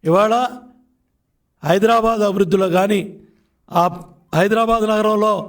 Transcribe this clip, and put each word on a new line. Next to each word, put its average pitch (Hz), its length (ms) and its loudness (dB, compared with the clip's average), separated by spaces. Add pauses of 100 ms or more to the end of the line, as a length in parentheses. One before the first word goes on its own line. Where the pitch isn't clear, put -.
ఇవాళ 202 300 4 (1300)
హైదరాబాద్ 220 640 0
అభివృద్ధిలో 190 440 0
కానీ, 196 280 0 (720)
ఆ - 140 0 (520)
హైదరాబాద్ 220 560 2
నగరంలో 214 420 2 (160)